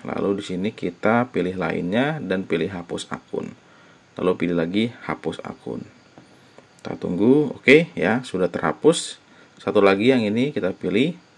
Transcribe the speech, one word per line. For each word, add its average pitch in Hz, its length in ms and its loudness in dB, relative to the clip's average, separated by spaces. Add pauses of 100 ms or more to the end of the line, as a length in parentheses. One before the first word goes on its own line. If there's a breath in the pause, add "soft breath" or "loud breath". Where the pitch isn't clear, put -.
lalu 101 400 -2
di 92 160 -6
sini 95 160 -2
kita 110 560 0
pilih 90 240 -2
lainnya 92 640 -2
dan 95 240 -4
pilih 82 240 -2
hapus 90 480 -10
akun. - 320 -8 (720 soft breath)
Lalu 90 160 0
pilih 87 240 -2
lagi 98 320 0 (160)
hapus - 400 -6
akun. - 400 -12 (960 loud breath)
Kita - 160 -10
tunggu, 120 560 2
oke 156 400 6
ya, 107 320 0
sudah 90 240 0
terhapus. - 720 0 (400 soft breath)
Satu 101 160 0
lagi 98 320 6
yang 120 160 2
ini 120 240 0
kita 95 240 -4
pilih. 120 400 0 (240)